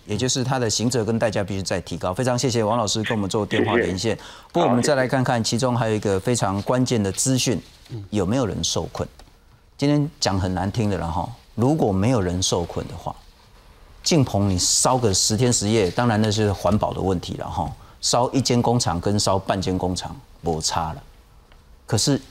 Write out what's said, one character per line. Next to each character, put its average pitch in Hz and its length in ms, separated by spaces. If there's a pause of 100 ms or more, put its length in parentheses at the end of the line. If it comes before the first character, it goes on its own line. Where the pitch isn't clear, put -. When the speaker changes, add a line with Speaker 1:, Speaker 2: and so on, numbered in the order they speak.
Speaker 1:
也 104 100
就 123 100
是 123 160
它 131 140
的 123 100
刑 107 220
责 117 160
跟 113 140
代 117 100
价 104 140
必 98 120
须 95 60
再 90 200
提 - 140
高。 90 160
非 127 120
常 123 160
谢 135 100
谢 113 140
王 107 120
老 113 120
师 110 160
跟 113 120
我 104 60
们 98 80
做 107 160
电 110 180
话 110 120
连 92 140
线。 92 80
Speaker 2:
谢 113 120
谢。 101 60 (360)
Speaker 1:
不 170 100
过 170 60
我 - 60
们 123 80
再 143 140
来 127 120
看 131 160
看， 123 200
其 117 120
中 120 220
还 117 120
有 110 60
一 104 40
个 98 200
非 120 160
常 101 280
关 127 200
键 120 180
的 98 100
资 131 260
讯， 107 240 (480)
有 104 160
没 107 120
有 127 100
人 85 160
受 - 280
困？ - 160 (680)
今 139 100
天 147 220 (100)
讲 98 200
很 92 160
难 95 160
听 104 180
的 95 80
了 82 80
哈， 82 240 (240)
如 127 220
果 127 160
没 95 180
有 131 100
人 90 220
受 92 220
困 - 240
的 - 80
话， - 180 (880)
敬 156 220
鹏 101 260
你 92 80
烧 - 400
个 113 160
十 107 220
天 120 160
十 101 160
夜， 104 240
当 120 160
然 107 140
那 110 100
是 104 220
环 92 240
保 - 160
的 - 80
问 90 180
题 - 160
了 - 100
哈， 80 240 (300)
烧 127 320
一 135 80
间 120 220
工 120 180
厂 85 220
跟 101 180
烧 95 180
半 95 220
间 92 180
工 90 160
厂 - 220 (260)
没 80 200
差 80 320
了。 - 100 (840)
可 113 120
是 135 340